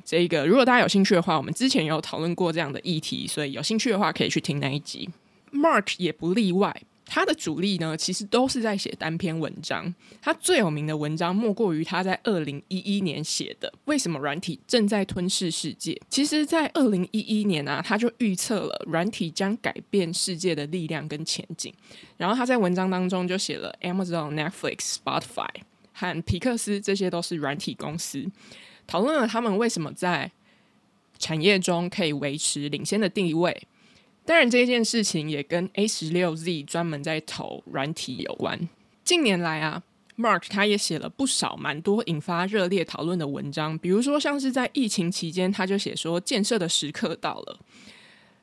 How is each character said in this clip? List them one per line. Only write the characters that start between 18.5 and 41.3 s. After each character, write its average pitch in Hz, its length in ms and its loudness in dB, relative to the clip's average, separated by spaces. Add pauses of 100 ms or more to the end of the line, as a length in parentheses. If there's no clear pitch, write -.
了 - 260 -6
软 170 240 0
体 170 200 -4
将 196 260 -2
改 - 180 -6 (160)
变 175 240 2
世 180 220 -2
界 170 180 0
的 147 120 -2
力 165 200 -4
量 156 220 -4
跟 151 160 -6
前 - 200 -6 (120)
景。 - 180 -10 (420)
然 190 140 0
后 240 60 2
他 247 100 0
在 254 100 4
文 185 180 4
章 185 140 2
当 180 200 2
中 180 180 0
就 180 100 0
写 - 200 -4
了 - 260 -8
Amazon、 170 520 -2
Netflix、 - 600 -4
Spotify - 520 -4 (440)
和 170 300 -4
皮 185 160 -2
克 240 180 0
斯， 208 240 -2
这 196 140 0
些 190 160 0
都 175 100 -2
是 175 160 -6
软 147 220 -2
体 139 160 -6
公 147 240 -8
司， - 260 -6 (640)
讨 170 140 -2
论 294 200 2
了 226 60 2
他 226 140 -2
们 208 180 0
为 233 100 2
什 175 140 -2
么 147 100 -6
在 175 380 -2 (880)
产 156 240 -2
业 196 160 6
中 175 320 0
可 180 160 0
以 147 60 0
维 143 260 -4
持 147 300 -2
领 147 160 -4
先 202 160 0
的 196 80 2
地 175 260 0
位。 170 320 0 (580)
当 330 120 4
然 277 120 8
这 247 160 6
件 240 200 4
事 226 180 2
情 156 260 0
也 147 140 -2
跟 175 300 -2
A 208 160 2
十 165 220 -4
六 175 260 2
Z 160 280 -4
专 170 220 -2
门 147 160 -4
在 156 200 -2
投 - 500 -8
软 147 200 -2
体 - 260 -8
有 - 180 -6
关。 - 320 -2 (340)
近 339 220 4
年 190 160 4
来 160 200 -2
啊， 156 220 -2 (340)
Mark 214 320 2
他 196 180 2
也 202 120 4
写 160 220 -2
了 - 80 -6
不 269 180 -2
少 - 300 -2